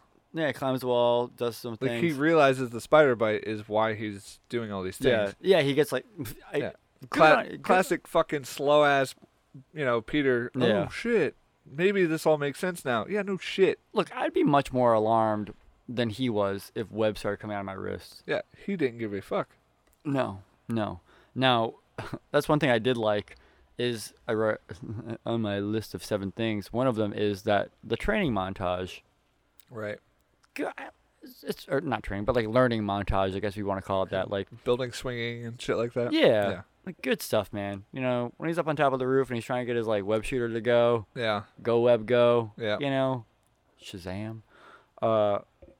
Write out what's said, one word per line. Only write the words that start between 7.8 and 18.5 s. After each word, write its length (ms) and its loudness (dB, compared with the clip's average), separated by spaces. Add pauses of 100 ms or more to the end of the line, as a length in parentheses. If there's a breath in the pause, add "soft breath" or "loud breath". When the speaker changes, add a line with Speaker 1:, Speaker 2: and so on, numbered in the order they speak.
Speaker 2:
fucking 380 0
slow-ass, 720 2 (580)
you 100 -6
know, 180 0
Peter, 540 0
Speaker 1:
Yeah. 300 2
Speaker 2:
"Oh, 40 -8
shit. 460 0 (300)
Maybe 400 2
this 200 0
all 120 6
makes 220 -4
sense 260 -4
now." 240 0
Yeah, 140 -2
no 140 -4
shit. 420 2 (140)
Speaker 1:
Look, 220 -2
I'd 180 -2
be 100 2
much 280 4
more 220 4
alarmed 600 2 (340)
than 240 -2
he 180 -4
was 460 -2
if 160 -8
web 260 0
started 200 -4
coming 180 -8
out 60 -6
of 40 -8
my 80 -10
wrist. 540 -10
Speaker 2:
Yeah, 140 -2 (240)